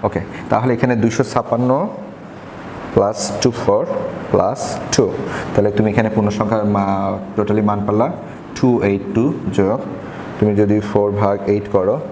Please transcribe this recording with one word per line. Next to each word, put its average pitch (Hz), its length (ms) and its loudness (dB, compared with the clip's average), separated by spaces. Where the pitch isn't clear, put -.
ওকে, 101 160 0
তাহলে 120 240 4
এখানে 120 220 2
দুইশো 113 280 2
ছাপ্পান্ন 127 640 0
প্লাস 101 380 2
টু 127 100 4
ফোর - 340 2
প্লাস - 480 0
টু, 101 200 4
তাহলে 104 160 4
তুমি 107 200 2
এখানে 110 180 2
পূর্ণ 104 200 2
সংখ্যার 107 360 0
মা-, 98 720 -2
টোটালি 107 260 2
মান 104 240 0
পারলা 107 260 2
টু 123 200 4
এইট 98 200 2
টু 120 180 2
যোগ, 101 260 2
তুমি 104 160 4
যদি 104 240 4
ফোর 104 320 2
ভাগ 101 360 2
এইট 104 240 2
করো 101 280 2